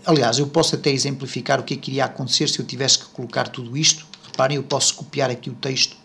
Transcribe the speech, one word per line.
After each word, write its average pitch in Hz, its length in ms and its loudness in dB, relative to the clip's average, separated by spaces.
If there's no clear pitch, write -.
aliás, 127 320 4
eu 143 100 2
posso 156 260 2
até 143 160 2
exemplificar 135 680 0
o - 20 -4
que 135 120 -4
é - 20 -8
que - 140 -8
iria 135 160 0
acontecer - 420 0
se - 100 -2
eu - 60 -2
tivesse 127 340 0
que - 60 -8
colocar - 420 -4
tudo 120 300 -10
isto. - 300 2
Reparem, 135 320 0
eu 135 80 -4
posso 135 300 0
copiar 135 360 -2
aqui 123 200 -8
o 123 40 -10
texto 135 400 -2